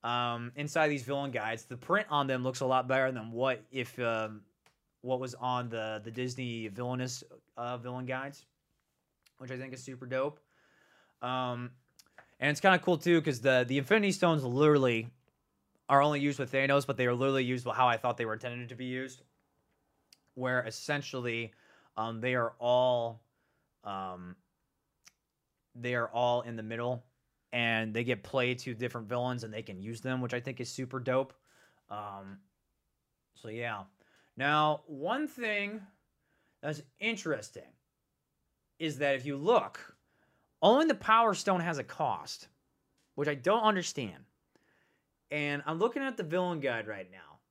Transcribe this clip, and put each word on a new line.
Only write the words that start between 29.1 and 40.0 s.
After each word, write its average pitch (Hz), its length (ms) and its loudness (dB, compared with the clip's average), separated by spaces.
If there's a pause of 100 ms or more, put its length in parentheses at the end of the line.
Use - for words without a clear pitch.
and 110 100 -10
they 110 80 -8
can 95 200 -12
use 113 180 -10
them, 127 220 -4
which 123 120 -4
I 123 60 -2
think 123 220 -8
is 120 100 -8
super 131 280 -8
dope. 131 340 0 (560)
Um, 98 500 -10 (960)
so, - 140 -16
yeah. 113 340 -6 (540)
Now, 151 500 4
one 190 400 -4
thing 214 540 -6 (800)
that's 151 200 -6 (180)
interesting 156 640 -4 (1160)
is 151 200 -4
that 143 160 4
if 127 100 -6
you 143 100 -4
look, 151 600 0 (680)